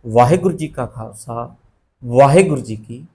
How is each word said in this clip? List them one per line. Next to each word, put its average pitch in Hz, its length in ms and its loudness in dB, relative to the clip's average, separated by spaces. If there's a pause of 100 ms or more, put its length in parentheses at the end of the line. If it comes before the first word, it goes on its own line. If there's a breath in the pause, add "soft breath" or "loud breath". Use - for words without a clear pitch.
ਵਾਹਿਗੁਰੂ 151 500 2
ਜੀ 156 100 -8
ਕਾ 127 180 -10
ਖਾਲਸਾ, 117 680 -14 (500)
ਵਾਹਿਗੁਰੂ 139 560 4
ਜੀ 110 140 -12
ਕੀ 117 400 -18